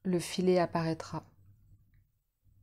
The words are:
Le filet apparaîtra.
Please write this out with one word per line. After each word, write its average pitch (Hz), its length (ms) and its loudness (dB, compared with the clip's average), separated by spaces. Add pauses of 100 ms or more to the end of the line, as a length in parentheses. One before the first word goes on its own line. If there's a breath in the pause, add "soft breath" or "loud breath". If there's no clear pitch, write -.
Le 180 160 0
filet 180 400 2
apparaîtra. 165 640 -2 (1400)